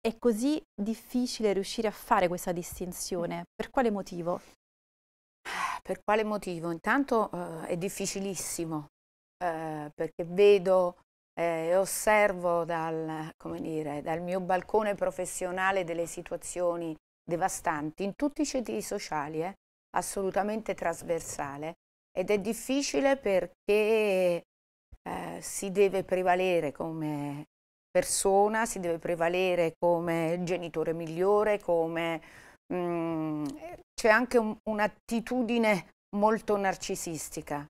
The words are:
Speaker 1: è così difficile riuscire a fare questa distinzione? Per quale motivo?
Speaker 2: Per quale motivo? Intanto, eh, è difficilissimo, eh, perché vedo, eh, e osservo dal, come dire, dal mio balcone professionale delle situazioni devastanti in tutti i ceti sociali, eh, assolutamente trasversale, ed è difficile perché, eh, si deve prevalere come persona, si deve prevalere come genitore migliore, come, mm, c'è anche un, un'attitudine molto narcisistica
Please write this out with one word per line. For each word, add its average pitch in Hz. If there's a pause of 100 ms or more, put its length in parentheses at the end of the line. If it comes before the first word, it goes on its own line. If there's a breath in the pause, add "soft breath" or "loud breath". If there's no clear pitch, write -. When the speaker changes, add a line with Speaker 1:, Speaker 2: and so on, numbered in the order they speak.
Speaker 1:
è 226
così 247 (120)
difficile 220
riuscire 196
a 202
fare 196
questa 180
distinzione? 175 (100)
Per -
quale 240
motivo? 180 (1400 loud breath)
Speaker 2:
Per -
quale 214
motivo? 180
Intanto, 220
eh, 170
è 180
difficilissimo, 175 (580)
eh, 160
perché 165
vedo, 185 (400)
eh, 165
e 175
osservo 185
dal, 160
come 165
dire, 156
dal 165
mio 180
balcone 190
professionale 185
delle 170
situazioni 170 (280)
devastanti 160
in 196
tutti 294
i 277
ceti 226
sociali, 156
eh, 190 (420)
assolutamente 196
trasversale, 160 (420)
ed 185
è 208
difficile 269
perché, 202 (580)
eh, 175
si -
deve 190
prevalere 180
come 151 (520)
persona, 202
si 190
deve 170
prevalere 175
come 170
genitore 165
migliore, 190
come, 165 (520 loud breath)
mm, 165 (480)
c'è -
anche 240
un, 214 (140)
un'attitudine 220 (280)
molto 214
narcisistica 165